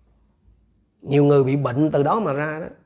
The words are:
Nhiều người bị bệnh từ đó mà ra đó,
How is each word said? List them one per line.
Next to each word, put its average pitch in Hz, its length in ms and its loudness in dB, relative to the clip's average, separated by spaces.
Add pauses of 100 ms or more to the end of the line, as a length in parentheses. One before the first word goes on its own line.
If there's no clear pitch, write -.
(1040)
Nhiều 143 220 2
người 143 200 4
bị 135 120 0
bệnh 139 340 -2
từ 147 120 0
đó 180 180 0
mà 175 120 -4
ra 151 280 -8
đó, - 60 -12 (200)